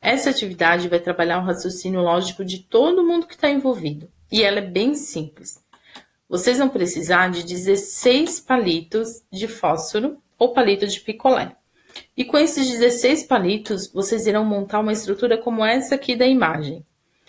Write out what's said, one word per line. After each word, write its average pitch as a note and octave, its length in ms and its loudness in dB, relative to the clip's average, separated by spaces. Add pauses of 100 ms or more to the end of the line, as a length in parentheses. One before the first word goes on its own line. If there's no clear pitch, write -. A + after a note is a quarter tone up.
Essa C4+ 300 0
atividade F3 580 0
vai F3 100 2
trabalhar E3+ 400 -2
o F3+ 60 -4
raciocínio F#3 560 -4
lógico F3+ 440 0
de F#3 140 -6
todo E4 460 2
mundo E4+ 220 0
que - 120 -20
tá D4+ 100 2
envolvido. G3+ 600 -2 (220)
E A3 120 2
ela G3+ 160 2
é G3 80 -6
bem G3+ 280 0
simples. - 680 -8 (680)
Vocês A3+ 300 0
vão C#4 100 2
precisar F3+ 640 0
de E3+ 140 -6
dezesseis G3+ 960 2
palitos A3 800 -2 (100)
de F#3+ 140 -8
fósforo G#3 720 -2 (200)
ou A#3+ 140 2
palito G#3 340 2
de G3 140 -6
picolé. - 560 -2 (600)
E C4 80 -2
com - 120 -2
esses D4 320 2
dezesseis A#3+ 540 2
palitos, G#3 640 -2
vocês G3 400 -2
irão G#3+ 180 2
montar G#3 360 -2
uma G#3+ 120 0
estrutura G#3+ 460 0
como A3+ 260 -2
essa B3+ 300 0
aqui C4 220 -4
da B3 100 4
imagem. D#3+ 580 0 (440)